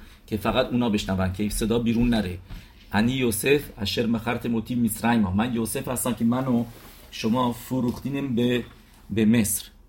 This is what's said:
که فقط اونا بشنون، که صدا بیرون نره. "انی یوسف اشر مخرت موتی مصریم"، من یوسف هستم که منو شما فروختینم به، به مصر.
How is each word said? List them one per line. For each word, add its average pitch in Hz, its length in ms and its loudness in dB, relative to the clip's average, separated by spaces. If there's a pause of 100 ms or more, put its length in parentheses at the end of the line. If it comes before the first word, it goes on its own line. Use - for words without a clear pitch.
(280)
که 110 100 -2
فقط 117 280 2
اونا 120 240 0
بشنون، 95 440 0
که 104 160 -2
صدا 113 300 0
بیرون 117 300 2
نره. 92 280 0 (540)
"انی 110 200 2
یوسف 131 500 2 (160)
اشر 113 280 -2
مخرت 117 400 -2
موتی 117 300 -2
مصریم"، 117 460 2
من 107 340 0
یوسف 117 320 -4
هستم 127 260 -2
که 117 120 0
منو 120 400 2 (460)
شما 120 420 0
فروختینم 127 840 -4
به، 120 280 2 (460)
به 107 160 2
مصر. 110 400 4 (240)